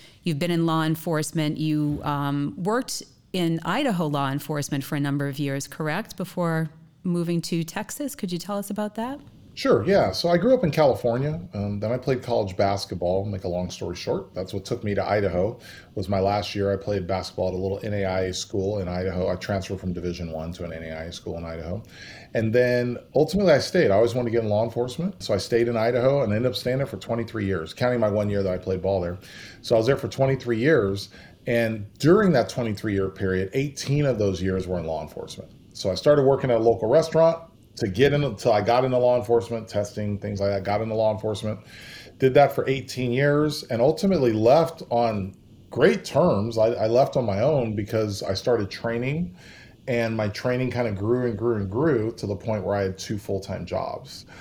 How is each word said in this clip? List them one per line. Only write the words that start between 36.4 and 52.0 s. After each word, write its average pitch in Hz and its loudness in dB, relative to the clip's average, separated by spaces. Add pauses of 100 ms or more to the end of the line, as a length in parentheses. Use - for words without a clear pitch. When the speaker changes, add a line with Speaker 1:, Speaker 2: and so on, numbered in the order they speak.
Speaker 2:
at 117 6
a 110 2
local 110 4
restaurant 160 4 (340)
to 113 -2
get 127 4
in, 147 2
until 117 0
I 107 4
got 117 4
into 127 2
law 123 4
enforcement, 117 0
testing, 104 -4
things 104 -6
like 101 0
that, 98 -2
got 104 0
into 110 -4
law 110 2
enforcement, 104 -4 (580)
did 131 4
that 143 8
for - -2
eighteen 127 -2
years, 147 2
and 113 0
ultimately 151 4
left 127 4
on 110 0 (360)
great 143 4
terms. 117 2
I, 113 4
I 107 0
left 135 4
on 127 2
my 101 0
own 123 2
because 107 -2
I 98 -2
started 107 0
training, 131 -4 (520)
and 117 0
my 110 0
training 127 -2
kinda 117 -2
grew 117 0
and 110 -2
grew 113 0
and 98 -2
grew 117 0